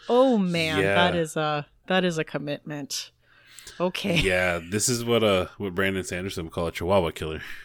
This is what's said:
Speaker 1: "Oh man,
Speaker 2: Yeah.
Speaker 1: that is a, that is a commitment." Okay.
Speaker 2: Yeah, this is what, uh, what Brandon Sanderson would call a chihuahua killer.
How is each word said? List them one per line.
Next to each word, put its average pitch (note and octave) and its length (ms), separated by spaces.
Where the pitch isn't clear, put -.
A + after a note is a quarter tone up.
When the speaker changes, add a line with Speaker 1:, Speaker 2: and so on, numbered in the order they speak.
Speaker 1:
"Oh B3 300
man, E3+ 420
Speaker 2:
Yeah. - 160
Speaker 1:
that F3 200
is D#3+ 200
a, D3+ 300
that F#3 180
is E3+ 120
a D#3 60
commitment." C#3+ 880
Okay. F3+ 400
Speaker 2:
Yeah, F2+ 400
this G#2 180
is A#2+ 160
what, A#2 200
uh, G#2 240
what G2 160
Brandon F#2+ 300
Sanderson F#2 420
would D#2+ 80
call E2+ 140
a E2 40
chihuahua F2+ 400
killer. D#2 300